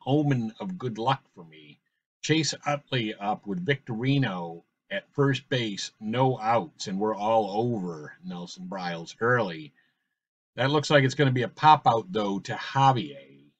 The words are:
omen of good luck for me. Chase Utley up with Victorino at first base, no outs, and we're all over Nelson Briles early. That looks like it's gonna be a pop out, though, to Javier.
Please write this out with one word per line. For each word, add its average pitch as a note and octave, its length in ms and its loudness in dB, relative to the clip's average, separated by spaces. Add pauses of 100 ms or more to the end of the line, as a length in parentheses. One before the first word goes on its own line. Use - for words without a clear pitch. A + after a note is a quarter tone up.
omen C3 540 2
of F#2+ 180 -8
good A#2+ 180 -6
luck B2+ 260 0 (120)
for F2 100 -18
me. D3 340 -20 (440)
Chase D#3 320 2 (100)
Utley B2+ 500 -4
up G2+ 320 -4
with F#2 200 -6
Victorino A2+ 1000 -2 (260)
at - 220 -8
first C#3 380 0
base, A2+ 400 -4 (100)
no B2 380 0
outs, A2 480 -2
and F#2+ 120 -4
we're G#2+ 160 0
all G#2 360 0
over F#2+ 640 -4 (100)
Nelson F2+ 420 -12
Briles F2 540 -8
early. A2 520 0 (840)
That B2+ 140 0
looks D3 180 0
like C#3+ 160 6
it's C3 100 0
gonna C#3 160 4
be B2+ 120 2
a A2 60 -2
pop - 380 6
out, A2 240 4
though, G2+ 280 -2
to G#2+ 160 -8
Javier. B2+ 1040 0